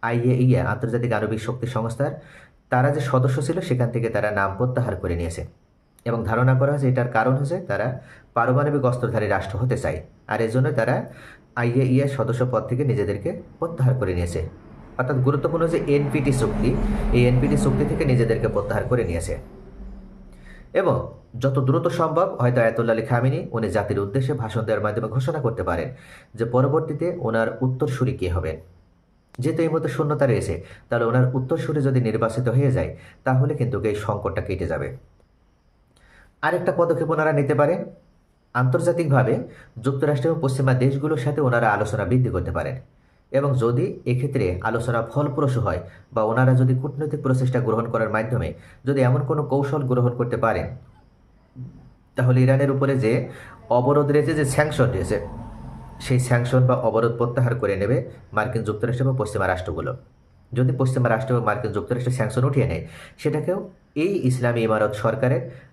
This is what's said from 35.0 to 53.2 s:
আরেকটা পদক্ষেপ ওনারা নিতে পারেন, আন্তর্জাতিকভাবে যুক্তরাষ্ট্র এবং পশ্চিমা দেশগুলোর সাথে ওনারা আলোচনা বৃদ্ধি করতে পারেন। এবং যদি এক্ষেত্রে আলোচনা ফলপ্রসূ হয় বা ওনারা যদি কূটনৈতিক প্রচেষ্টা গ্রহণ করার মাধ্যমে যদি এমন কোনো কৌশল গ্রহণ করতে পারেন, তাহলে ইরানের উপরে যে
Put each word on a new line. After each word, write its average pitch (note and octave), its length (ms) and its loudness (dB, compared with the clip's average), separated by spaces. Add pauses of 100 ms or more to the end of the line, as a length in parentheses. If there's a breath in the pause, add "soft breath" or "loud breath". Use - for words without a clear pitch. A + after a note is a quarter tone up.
আরেকটা E3+ 340 0
পদক্ষেপ E3 340 2
ওনারা D#3 220 2
নিতে C#3+ 220 2
পারেন, D3 300 2 (720)
আন্তর্জাতিকভাবে C#3 840 2 (420 loud breath)
যুক্তরাষ্ট্র C#3 500 0
এবং D#3+ 120 0
পশ্চিমা C3 320 2
দেশগুলোর C#3 440 0
সাথে D3 220 -2
ওনারা A#2+ 300 2
আলোচনা G#2 340 0
বৃদ্ধি A#2 260 2
করতে F2 200 -2
পারেন। D2+ 260 -4 (540 soft breath)
এবং C#3 240 0
যদি B2+ 520 0
এক্ষেত্রে A#2 560 0
আলোচনা A2+ 400 0
ফলপ্রসূ C#3+ 580 0
হয় F2+ 200 -2 (320 loud breath)
বা A2+ 120 0
ওনারা B2+ 300 4
যদি B2+ 200 4
কূটনৈতিক C#3+ 460 -4
প্রচেষ্টা B2+ 400 0
গ্রহণ A2 300 -2
করার A2 200 -2
মাধ্যমে G#2+ 440 -2 (300 loud breath)
যদি C#3 160 0
এমন B2+ 220 4
কোনো D3+ 200 0
কৌশল C#3 400 -2
গ্রহণ B2 340 2
করতে A#2 200 -2
পারেন, G2+ 300 0 (1500)
তাহলে B2+ 240 4
ইরানের C3+ 300 4
উপরে C3+ 280 2
যে A2+ 300 0 (420 loud breath)